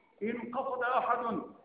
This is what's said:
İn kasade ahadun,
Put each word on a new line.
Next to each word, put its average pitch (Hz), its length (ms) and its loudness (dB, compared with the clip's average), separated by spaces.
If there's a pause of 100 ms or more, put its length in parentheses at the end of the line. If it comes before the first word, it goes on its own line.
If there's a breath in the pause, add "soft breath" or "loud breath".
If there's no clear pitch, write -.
(220)
İn 233 300 -2
kasade 254 340 0
ahadun, 240 800 2